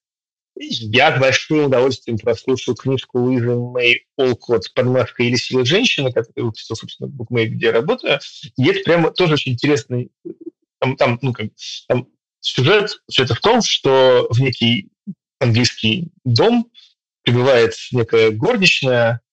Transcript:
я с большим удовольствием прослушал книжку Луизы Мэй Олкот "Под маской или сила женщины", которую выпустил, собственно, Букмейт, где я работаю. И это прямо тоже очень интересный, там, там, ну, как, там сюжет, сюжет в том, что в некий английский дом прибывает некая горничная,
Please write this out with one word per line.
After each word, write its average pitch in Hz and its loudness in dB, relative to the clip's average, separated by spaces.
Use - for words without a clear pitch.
я 127 0
с 127 0
большим 143 0
удовольствием 127 0
прослушал 123 -2
книжку 131 -4
Луизы 123 0
Мэй 123 0
Олкот 120 0
"Под 127 0
маской 123 0
или 123 0
сила 127 -2
женщины", 147 0
которую - -4
выпустил, - -8
собственно, - -14
Букмейт, 120 -4
где 117 -2
я 113 2
работаю. 143 -2
И 131 2
это 196 2
прямо 165 2
тоже 170 2
очень 139 -2
интересный, 127 -2
там, 131 -2
там, 127 0
ну, 131 -2
как, 117 -8
там 123 -4
сюжет, 180 0
сюжет 127 -2
в 117 -2
том, 220 2
что 131 4
в 120 0
некий 123 0
английский 113 0
дом 196 2
прибывает 120 4
некая 113 2
горничная, 123 0